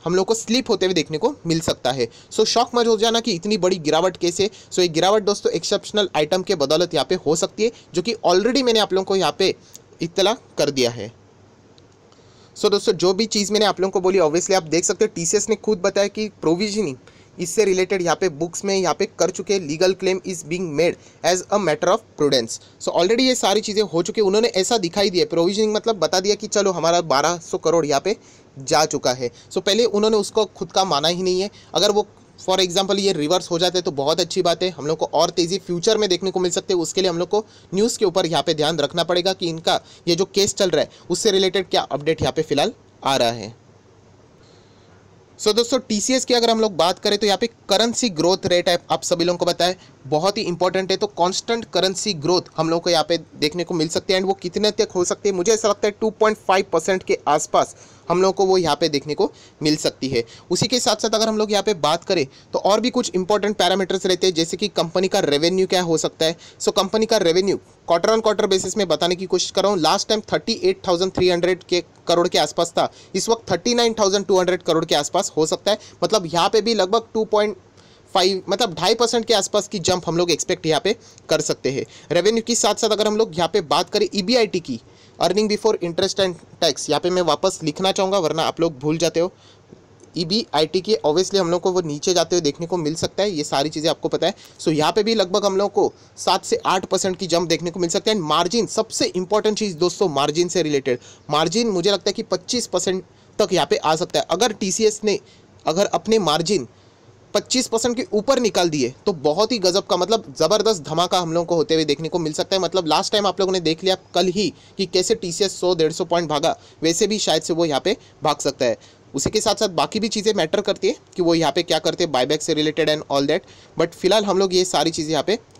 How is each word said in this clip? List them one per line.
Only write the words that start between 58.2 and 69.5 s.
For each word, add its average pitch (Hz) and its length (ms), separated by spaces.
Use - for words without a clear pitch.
लोगों 190 100
को 196 140
वो 190 120
यहाँ 156 220
पे 170 80
देखने 147 260
को 208 160
मिल 151 140
सकती - 320
है। 120 140
उसी 185 160
के 254 140
साथ 214 220
साथ 226 120
अगर 220 140
हम 214 100
लोग 214 140
यहाँ 196 100
पे 208 140
बात 151 280
करें 170 220
तो - 60
और 202 220
भी 240 100
कुछ 247 240
इंपॉर्टेंट 202 420
पैरामीटर्स 185 500
रहते 185 200
हैं, 185 80
जैसे 165 220
कि 208 120
कंपनी 175 400
का 196 120
रेवेन्यू 185 460
क्या 180 160
हो 165 160
सकता 160 280
है। 165 100
So - 160
कंपनी 208 300
का 226 100
रेवेन्यू 180 420
quarter 175 240
on 220 120
quarter 202 260
basis 190 240
में 202 120
बताने 170 280
की 185 100
कोशिश 180 240